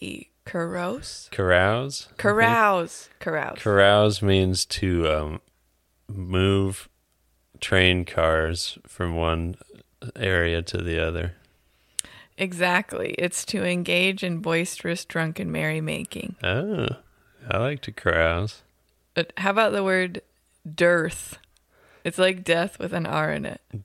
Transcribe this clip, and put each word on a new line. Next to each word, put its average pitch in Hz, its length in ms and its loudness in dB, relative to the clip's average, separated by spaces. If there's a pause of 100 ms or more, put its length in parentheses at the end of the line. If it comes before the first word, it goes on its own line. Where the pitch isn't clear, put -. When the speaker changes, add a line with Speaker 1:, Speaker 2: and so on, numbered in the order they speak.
Speaker 1:
E. - 280 -12 (180)
Carouse? 180 840 -8
Speaker 2:
Carouse? 98 760 2
I - 40 -20
think. - 100 -20
Speaker 1:
Carouse. 214 880 2 (120)
Carouse. - 420 -4
Speaker 2:
Carouse 104 600 6
means 95 420 4
to, 87 440 0
um, 76 320 -2 (680)
move 95 800 0 (720)
train 92 440 4
cars 80 720 0 (120)
from 87 260 -4
one 82 400 -2 (600)
area 85 440 0
to 85 180 -6
the 85 220 -4
other. 85 340 -4 (1000)
Speaker 1:
Exactly. 180 840 -2
It's - 260 -4
to - 200 -4
engage 180 600 0
in 170 140 -4
boisterous, 170 640 -4
drunken 165 480 -4
merrymaking. 156 880 -6
Speaker 2:
Oh, 151 460 -2 (600)
I 95 100 0
like 139 240 -2
to 110 100 -10
carouse. 85 720 0 (520)
Speaker 1:
But - 220 -2
how 196 140 0
about 208 200 2
the 202 140 0
word 185 380 0 (460)
dearth? 165 720 0 (640)
It's - 160 -6
like 185 240 2
death 170 380 0
with 180 120 -6
an 170 140 -2
R 156 260 -2
in 143 140 -6
it. - 140 -10 (240)